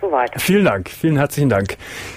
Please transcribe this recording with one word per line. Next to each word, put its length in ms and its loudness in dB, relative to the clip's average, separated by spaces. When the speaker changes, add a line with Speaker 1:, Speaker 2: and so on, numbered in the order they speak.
Speaker 1:
so 100 -2
weiter. 280 0
Speaker 2:
Vielen 260 4
Dank, 240 0
vielen 300 0
herzlichen 320 2
Dank. 260 0